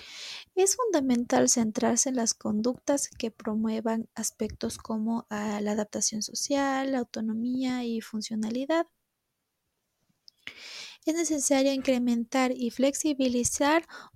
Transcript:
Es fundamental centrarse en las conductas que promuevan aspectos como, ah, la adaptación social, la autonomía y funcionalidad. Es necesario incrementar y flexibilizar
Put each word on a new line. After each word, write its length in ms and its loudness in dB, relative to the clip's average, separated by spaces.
Es 200 4
fundamental 720 2
centrarse 600 2
en 60 -2
las 180 0
conductas 760 0
que 200 -6
promuevan 840 -2
aspectos 640 -6
como, 500 -2
ah, 320 -4
la 120 0
adaptación 500 -2
social, 720 0
la 60 0
autonomía 840 -2
y 180 -2
funcionalidad. 840 -2
Es 100 2
necesario 560 2
incrementar 800 2
y 180 -2
flexibilizar 1160 2